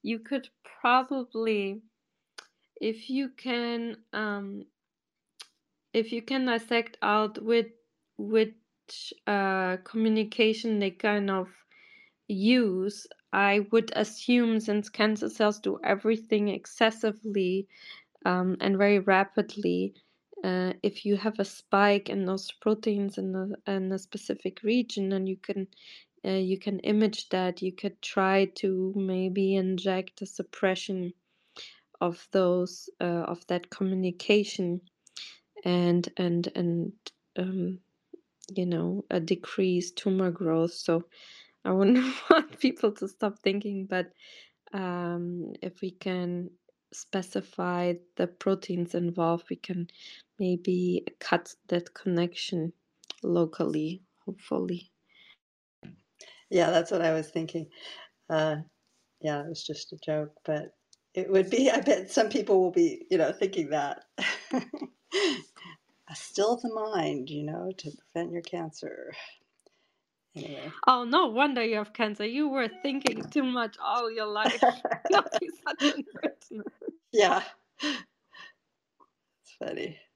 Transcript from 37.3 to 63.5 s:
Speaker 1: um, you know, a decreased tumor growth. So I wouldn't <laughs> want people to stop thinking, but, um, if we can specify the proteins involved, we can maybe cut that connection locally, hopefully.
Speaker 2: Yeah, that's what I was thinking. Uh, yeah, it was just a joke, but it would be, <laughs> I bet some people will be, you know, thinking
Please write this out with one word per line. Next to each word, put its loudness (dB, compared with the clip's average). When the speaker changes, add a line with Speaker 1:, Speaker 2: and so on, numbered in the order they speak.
Speaker 1:
um, -4
you 0
know, -2
a 2
decreased -2
tumor 2
growth. 0
So 0
I 0
wouldn't 6
<laughs> 0
want 4
people 2
to -8
stop -4
thinking, -2
but, -2
um, -4
if -10
we -6
can -4
specify -2
the 0
proteins -2
involved, 0
we -4
can -6
maybe 0
cut -2
that -2
connection -2
locally, 0
hopefully. -6
Speaker 2:
Yeah, 4
that's 4
what 2
I 4
was -2
thinking. -4
Uh, 2
yeah, -2
it -10
was -10
just -10
a -18
joke, -4
but -4
it -4
would 0
be, 4
<laughs> -
I 2
bet 2
some 4
people 2
will 2
be, 2
you 4
know, 4
thinking -2